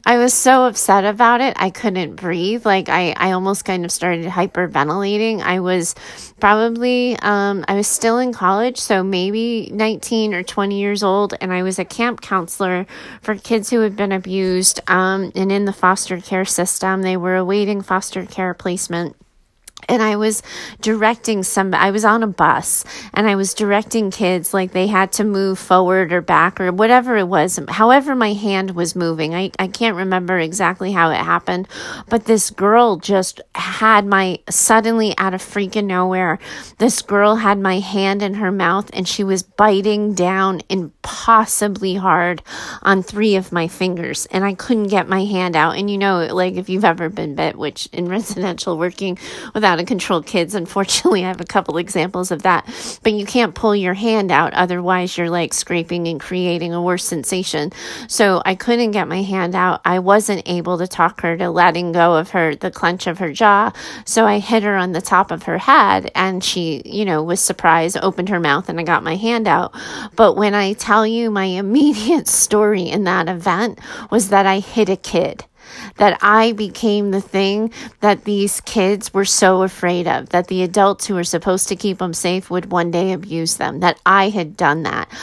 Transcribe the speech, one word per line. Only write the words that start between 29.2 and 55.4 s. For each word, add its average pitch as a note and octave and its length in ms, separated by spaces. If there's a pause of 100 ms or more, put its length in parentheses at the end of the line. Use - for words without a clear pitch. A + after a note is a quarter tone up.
I, F#3+ 240
I F#3+ 80
can't G#3+ 280
remember F#3 440
exactly F#3 520
how E3 200
it - 60
happened, F3 500 (420)
but A3+ 160
this A3 240
girl G#3 480
just G3 440 (120)
had G#3 540
my, F#3+ 320 (100)
suddenly A3 720
out F#3+ 160
of F#3 60
freaking G3+ 440
nowhere, F#3 540 (400)
this A3 240
girl G3+ 320
had G#3 240
my F#3+ 200
hand G3 440
in G3 120
her G3+ 160
mouth G3 400
and F#3 160
she - 160
was F#3+ 200
biting G#3 720
down F#3+ 520
impossibly G3 1300
hard F3 460 (400)
on G3 220
three G#3 320
of F#3+ 160
my E3+ 160
fingers F3+ 600
and F#3+ 160
I G3 120
couldn't G#3+ 320
get F#3+ 200
my F#3+ 180
hand F#3 300
out. D#3 220
And G3+ 140
you G3 80
know, F#3+ 320
like, F#3 240
if F3+ 140
you've F#3+ 160
ever E3+ 240
been D3+ 260
bit, D#3+ 200
which - 320
in F3 220
<laughs> - 0
residential F3+ 720
working F3+ 400 (340)
with G#3+ 120
out F3 140
of F3 80
control F3+ 340
kids, F3+ 340
unfortunately, G3 680
I - 20
have F#3 140
a F3 40
couple E3 320
examples F3+ 540
of D3+ 120
that, F3+ 220 (380)
but A3+ 100
you G3+ 120
can't A#3 300
pull G#3 200
your F#3 180
hand G3+ 380
out. D#3 220
Otherwise, F3+ 640
you're, E3+ 120
like, E3+ 240